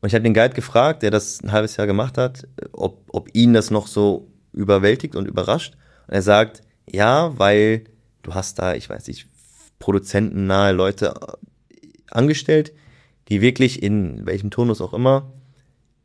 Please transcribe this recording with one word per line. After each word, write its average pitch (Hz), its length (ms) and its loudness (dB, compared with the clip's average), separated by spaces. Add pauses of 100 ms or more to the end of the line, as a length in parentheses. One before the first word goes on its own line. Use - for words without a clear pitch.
Und 107 80 -4
ich 101 60 -2
hab 110 80 4
den 113 120 4
Guide 120 200 4
gefragt, 135 480 0
der 107 80 2
das - 320 -2
ein 98 100 -6
halbes 107 240 -2
Jahr 107 100 -2
gemacht 107 300 -2
hat, 127 300 -4 (260)
ob, - 400 -8
ob - 220 -8
ihn 120 180 4
das 110 180 2
noch 107 160 -2
so 101 440 -2 (220)
überwältigt 104 640 0
und 98 140 -6
überrascht. 104 460 -4 (320)
Und - 80 -12
er 98 80 0
sagt, 104 400 2 (260)
"Ja, 131 500 0
weil 107 460 4 (380)
du 82 120 -14
hast - 240 -8
da, 90 160 -2
ich - 140 -12
weiß - 200 -14
nicht, - 180 -14 (520)
produzentennahe 98 920 0
Leute, 92 420 -2
äh, - 640 -20 (340)
angestellt, 151 600 0 (560)
die 101 120 0
wirklich 127 420 2
in 95 440 -2
welchem 95 240 -6
Turnus 120 300 -2
auch - 140 -8
immer 135 380 0 (720)